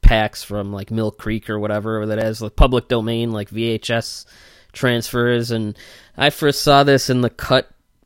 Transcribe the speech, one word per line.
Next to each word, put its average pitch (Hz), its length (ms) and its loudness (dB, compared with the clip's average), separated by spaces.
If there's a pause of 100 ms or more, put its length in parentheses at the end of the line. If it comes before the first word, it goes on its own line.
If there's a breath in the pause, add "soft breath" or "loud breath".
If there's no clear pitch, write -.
packs 107 420 4
from, 101 300 -8
like, 101 180 -12
Mill 110 200 -2
Creek 110 380 -8
or 107 80 -4
whatever 107 500 -4
that 107 100 -2
has, 110 240 -4
like, 107 160 -10
public 127 320 4
domain, 117 420 -2
like, 104 160 -6
V 113 220 -4
H 110 200 -6
S - 360 -4 (480 soft breath)
transfers, 120 760 0
and 110 260 -4 (400 loud breath)
I 143 140 2
first - 320 -2
saw 143 200 6
this 139 260 2
in 127 120 0
the 120 80 0
cut - 400 -2 (360)